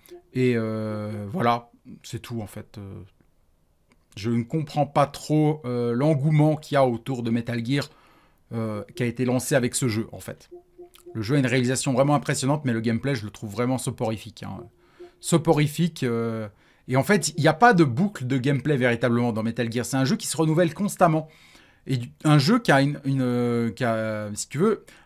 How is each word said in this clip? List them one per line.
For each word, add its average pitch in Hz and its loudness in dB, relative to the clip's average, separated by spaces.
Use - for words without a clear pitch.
et, 127 2
euh, 107 -4
voilà, 120 0
c'est - -12
tout, 117 -10
en 101 -10
fait. - -16
Euh, 98 -14
je 104 -4
ne 117 0
comprends 151 -2
pas 147 2
trop, 151 0
euh, 120 -2
l'engouement 151 4
qu'il - -10
y 139 4
a 135 6
autour 120 -2
de 117 -2
Metal 117 -2
Gear, 135 -2
euh, 110 -4
qui - -2
a - 0
été 120 -2
lancé 123 0
avec 123 2
ce 139 -2
jeu, 110 -2
en - -14
fait. - -16
Le 110 -6
jeu 110 -2
a - 2
une 135 2
réalisation 127 0
vraiment 143 4
impressionnante, 143 -2
mais 123 0
le 113 -2
gameplay, 113 -2
je 107 -6
le 101 -8
trouve 110 -12
vraiment 123 -2
soporifique, 110 -6
hein. 101 -12
Soporifique, 160 0
euh, 113 -4
et 131 0
en 135 2
fait, 196 2
il 156 -2
n'y 139 6
a 156 4
pas 233 6
de 165 8
boucle 131 -2
de 135 0
gameplay 143 0
véritablement 120 2
dans 110 -4
Metal 113 -4
Gear. 117 -2
C'est - -4
un 135 2
jeu 151 0
qui - -8
se - -6
renouvelle 165 2
constamment. 165 0
Et 135 0
du, 120 -4
un 151 8
jeu 175 4
qui 196 2
a 139 6
une, 143 0
une, 135 0
euh, 120 0
qui 127 -4
a, 110 -2
si - -10
tu - -10
veux, 202 0